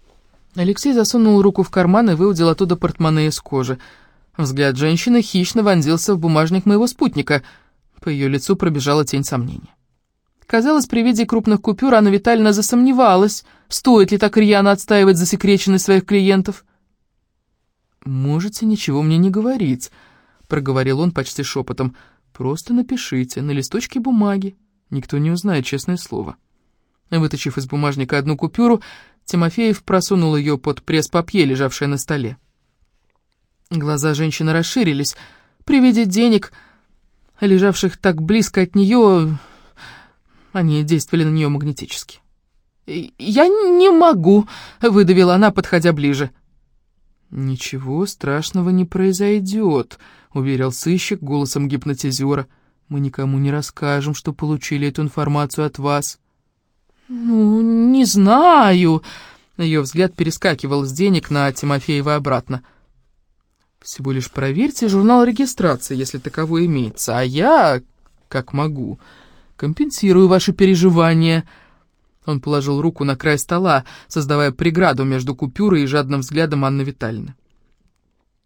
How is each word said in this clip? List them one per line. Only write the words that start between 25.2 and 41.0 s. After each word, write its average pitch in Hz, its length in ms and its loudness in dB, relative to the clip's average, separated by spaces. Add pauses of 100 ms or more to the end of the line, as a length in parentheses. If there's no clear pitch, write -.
узнает, 175 340 -2
честное 160 320 -6
слово». - 400 -10 (720)
Вытащив 156 480 -2
из 131 100 -8
бумажника 143 500 -4
одну 143 180 -2
купюру, 220 460 0 (440)
Тимофеев 190 580 -2
просунул 180 520 0
ее 147 220 -2
под 143 260 -6
пресс-папье, 165 640 -2
лежавшее 135 420 -2
на 143 100 -4
столе. 131 400 -6 (1300)
Глаза 151 420 -2
женщины 156 400 -2
расширились. 165 600 -2 (500)
При 285 140 2
виде 233 260 4
денег, 214 480 0 (880)
лежавших 190 560 2
так 165 240 -2
близко 196 400 0
от 180 140 -4
нее, 196 600 4 (1200)
они 156 300 0
действовали 160 400 0